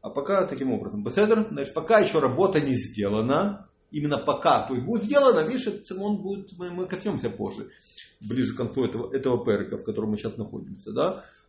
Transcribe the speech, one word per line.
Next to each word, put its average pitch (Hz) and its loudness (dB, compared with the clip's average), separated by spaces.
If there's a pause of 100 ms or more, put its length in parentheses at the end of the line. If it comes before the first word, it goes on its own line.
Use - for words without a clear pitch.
А - -10
пока 185 0
таким 131 -4
образом. 104 -4
Беседер, 208 4
значит, 139 -6
пока - 4
ещё 175 4
работа 156 4
не 135 0
сделана, 110 0 (220)
именно 147 -2
пока, 143 2
то 135 -2
есть 123 -4
будет 208 -2
сделано, 240 6
видишь, 254 -2
этот - -6
Симон 196 -2
будет, 196 -8
мы, 180 -8
мы 175 -4
коснёмся 180 -4
позже, - -8 (520)
ближе 113 -2
к - -10
концу 123 -2
этого, - -4
этого 131 0
перека, 101 0
в - -10
котором 107 -4
мы 104 -2
сейчас 107 -8
находимся, 107 -10
да, 156 -2 (240)